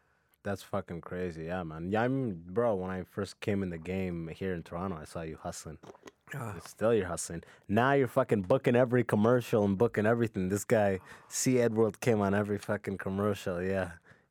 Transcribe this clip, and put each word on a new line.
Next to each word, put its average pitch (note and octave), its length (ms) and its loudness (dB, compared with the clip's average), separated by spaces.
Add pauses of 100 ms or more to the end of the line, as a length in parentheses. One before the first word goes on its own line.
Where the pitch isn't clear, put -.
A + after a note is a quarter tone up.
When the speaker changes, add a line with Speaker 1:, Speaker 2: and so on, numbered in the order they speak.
(440)
Speaker 1:
That's G2+ 180 -4
fucking F2+ 400 -6
crazy. F2 440 -6
Yeah, F2 180 -4
man. D#2+ 280 -8
Yeah, G#2+ 120 2
I'm, B2 420 -2
bro, G#2+ 300 0
when F#2 160 -4
I F#2 100 -4
first - 380 -8
came G2 240 -2
in F2+ 80 -4
the E2+ 80 -8
game F2 480 -4
here F#2 260 -6
in E2+ 80 -6
Toronto, F2 400 -8
I D2 40 -12
saw E2+ 160 -10
you D#2+ 200 -10
hustling. E2 380 -12 (520)
Speaker 2:
Yeah. A#2 220 -8 (140)
Speaker 1:
Still A2+ 260 0
you're G2 140 2
hustling. E2+ 340 -8 (260)
Now A#2 260 4
you're C#3 140 4
fucking A#2 360 2
booking B2+ 320 4
every B2 280 6
commercial A#2 640 4
and G2+ 100 2
booking G2 300 2
everything. A2 440 2
This G2+ 160 -2
guy, G2+ 340 2 (300)
C B2+ 300 2
Edward, A2 400 2
came A2 220 2
on G2 140 4
every G#2 240 0
fucking G2+ 400 -6
commercial. G2 600 -2
Yeah. F#2 340 -2 (380)